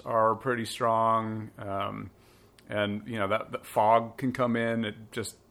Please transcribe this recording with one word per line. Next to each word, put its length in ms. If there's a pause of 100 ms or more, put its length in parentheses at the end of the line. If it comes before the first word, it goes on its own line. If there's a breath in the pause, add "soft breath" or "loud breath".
are 300
pretty 320
strong, 920
um, 520 (580 soft breath)
and, 380
you 120
know, 100
that, 240
that 120
fog 540
can 140
come 240
in 280
at 100 (160)
just 260 (140)